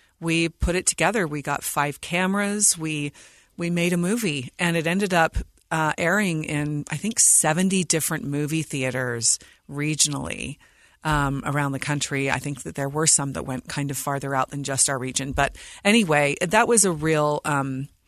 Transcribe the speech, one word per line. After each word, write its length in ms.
we 280
put 280
it 100
together. 400
We 160
got 220
five 360
cameras. 760
We, 340
we 120
made 240
a 40
movie, 640
and 160
it 100
ended 260
up, 240
uh, 260
airing 460
in, 460
I 60
think, 220
seventy 640
different 420
movie 380
theaters 800
regionally, 840
um, 420
around 280
the 80
country. 500
I 80
think 240
that 140
there 120
were 200
some 240
that 140
went 220
kind 220
of 80
farther 380
out 140
than 120
just 260
our 100
region. 340
But 240
anyway, 580
that 260
was 160
a 80
real, 520
um, 440